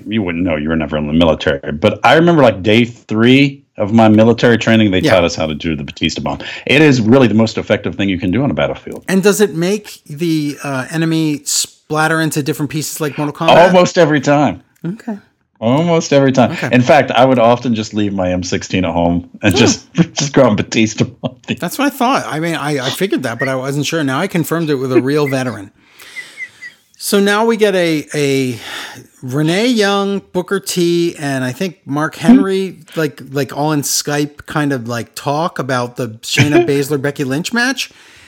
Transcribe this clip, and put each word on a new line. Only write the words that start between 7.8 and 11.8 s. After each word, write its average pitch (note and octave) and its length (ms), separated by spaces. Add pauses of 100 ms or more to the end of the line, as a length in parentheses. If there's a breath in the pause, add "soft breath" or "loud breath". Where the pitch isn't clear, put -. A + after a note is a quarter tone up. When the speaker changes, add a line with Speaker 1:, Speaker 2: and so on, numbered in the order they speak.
Speaker 1:
thing G2+ 140
you F2+ 100
can F#2 120
do G2+ 120
on G#2 80
a - 20
battlefield. - 540
Speaker 2:
And F#3+ 160
does F#3+ 180
it F#3+ 140
make F#3+ 500
the, D3+ 580
uh, C3+ 280
enemy D#3+ 540
splatter D#3 760